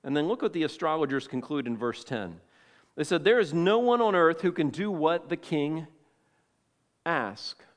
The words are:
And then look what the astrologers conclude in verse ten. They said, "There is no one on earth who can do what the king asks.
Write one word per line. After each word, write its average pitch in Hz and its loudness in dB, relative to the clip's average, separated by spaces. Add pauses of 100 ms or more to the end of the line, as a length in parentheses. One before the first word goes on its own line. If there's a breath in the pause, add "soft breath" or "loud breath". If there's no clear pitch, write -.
And 139 -2
then 151 0
look 233 -2
what 196 -2
the 165 -2
astrologers 151 -2
conclude 127 -6
in 120 -4
verse 113 -4
ten. 90 -8 (560 soft breath)
They 151 -4
said, 165 -2
"There 220 6
is 165 0
no 180 4
one 240 4
on 208 4
earth 165 4
who 175 2
can 160 0
do 185 -4
what 160 0
the 170 -2
king 156 -4 (1200)
asks. 123 -4 (120)